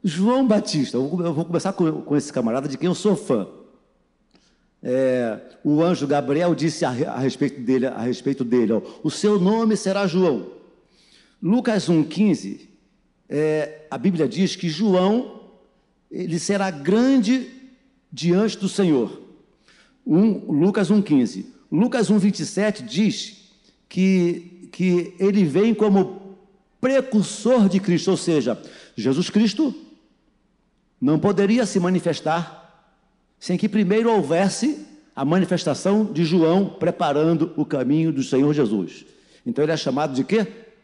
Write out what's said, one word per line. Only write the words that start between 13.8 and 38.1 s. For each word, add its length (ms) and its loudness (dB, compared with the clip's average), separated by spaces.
a 60 -8
Bíblia 320 0
diz 280 -2
que 120 -6
João, 720 0
ele 280 -6
será 320 -2
grande 800 2
diante 460 0
do 100 -4
Senhor. 540 0
Um, 480 2
Lucas 380 2
um 100 4
quinze. 460 0
Lucas 400 0
um, 80 4
vinte 220 0
e 60 -6
sete 360 -4
diz 680 -4
que, 840 0
que 460 0
ele 260 2
vem 300 2
como 600 0
precursor 880 2
de 120 2
Cristo, 300 0
ou 60 2
seja, 440 0
Jesus 320 0
Cristo 460 2
não 180 2
poderia 480 2
se 120 -2
manifestar 760 -2
sem 180 -4
que 120 -2
primeiro 420 2
houvesse 760 0
a 100 -6
manifestação 800 0
de 200 -2
João 440 2
preparando 880 0
o 80 -2
caminho 480 0